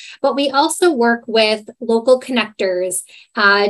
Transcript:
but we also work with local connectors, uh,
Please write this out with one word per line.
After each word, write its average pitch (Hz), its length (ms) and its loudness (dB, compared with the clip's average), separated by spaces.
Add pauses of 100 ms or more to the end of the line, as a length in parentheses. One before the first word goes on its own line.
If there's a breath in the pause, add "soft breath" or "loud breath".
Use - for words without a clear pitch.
(220 loud breath)
but 262 140 0
we 285 160 -2
also 320 400 2
work 233 340 0
with 220 420 0 (120)
local 233 400 2
connectors, 190 840 -4 (340 soft breath)
uh, 202 340 2